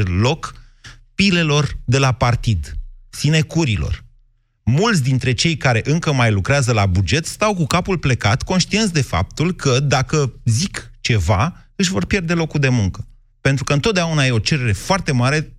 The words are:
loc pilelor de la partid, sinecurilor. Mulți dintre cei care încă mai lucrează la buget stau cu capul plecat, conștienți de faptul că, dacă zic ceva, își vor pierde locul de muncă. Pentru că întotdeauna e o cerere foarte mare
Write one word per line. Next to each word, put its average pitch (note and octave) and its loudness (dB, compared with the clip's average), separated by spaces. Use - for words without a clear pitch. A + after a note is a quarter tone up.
loc G#2 0
pilelor E3 2
de A#2+ 2
la C3+ 4
partid, A2+ 0
sinecurilor. D3 0
Mulți E3+ 4
dintre C3 0
cei D#3+ 0
care A#2 0
încă D#3 0
mai A#2+ 2
lucrează B2 0
la G2+ 2
buget G2 0
stau G#3+ -2
cu E3+ 0
capul F3 0
plecat, A2+ 0
conștienți F#3 0
de D#3 2
faptul D3 -2
că, C3 0
dacă C#3 0
zic A#2+ -2
ceva, G#2 0
își F#3+ -2
vor F#3+ -2
pierde F3 -2
locul D#3+ -2
de C3+ 2
muncă. G#2+ -2
Pentru C3+ 0
că C#3+ 0
întotdeauna E3 0
e C3 2
o A#2 0
cerere B2 -2
foarte F3 -2
mare C#3 0